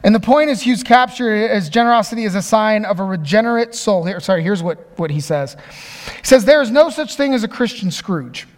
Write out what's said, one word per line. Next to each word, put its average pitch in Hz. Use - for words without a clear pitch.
And 214
the 208
point 294
is 208
Hughes 233
captured 233
as 196
generosity 233
is 196
a 196
sign 214
of 185
a -
regenerate 220
soul." 185
Here, 180
sorry, 185
here's 175
what, 165
what 160
he 147
says. 139
He -
says, 254
"There 294
is 220
no 302
such 302
thing 277
as 226
a 220
Christian 220
Scrooge." -